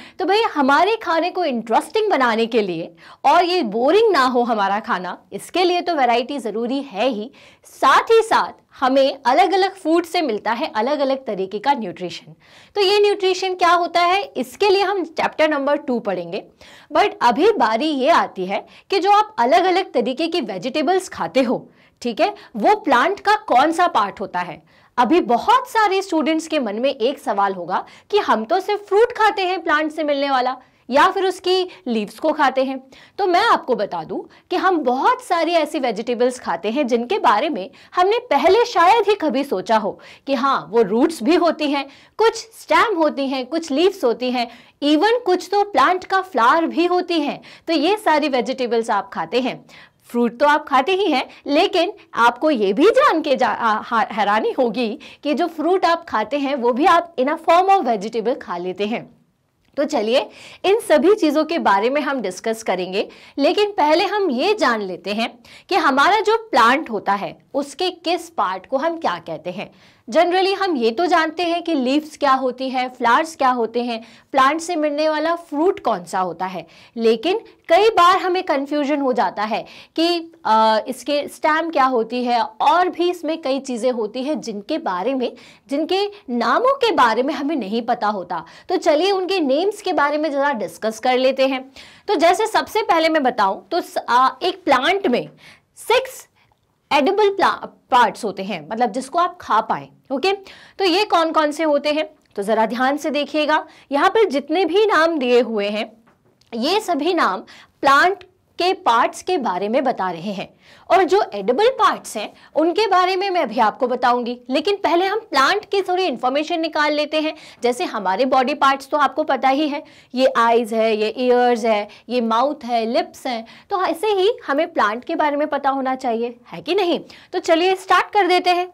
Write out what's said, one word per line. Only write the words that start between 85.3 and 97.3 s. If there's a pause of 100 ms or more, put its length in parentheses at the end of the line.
जिनके (180)
नामों
के
बारे
में
हमें
नहीं
पता
होता। (240)
तो
चलिए
उनके
नेम्स
के
बारे
में
ज़रा
डिस्कस
कर
लेते
हैं। (360)
तो
जैसे
सबसे
पहले
मैं
बताऊं
तो
स-, (120)
आ, (140)
एक
प्लांट
में (460)
सिक्स (640)
एडिबल
प्ला-, (260)